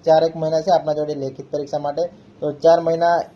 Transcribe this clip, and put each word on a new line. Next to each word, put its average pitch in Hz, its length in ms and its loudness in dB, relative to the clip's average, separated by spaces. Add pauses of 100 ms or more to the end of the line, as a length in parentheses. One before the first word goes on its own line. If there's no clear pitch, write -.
ચાર 160 180 6
એક 165 140 -2
મહિના 160 240 -2
છે 185 100 -2
આપણા 156 220 0
જોડે 151 220 -4
લેખિત 135 360 -10
પરીક્ષા 147 260 -6
માટે. 147 240 -4 (380)
તો 151 120 -4
ચાર 165 280 4
મહિના 165 440 0 (120)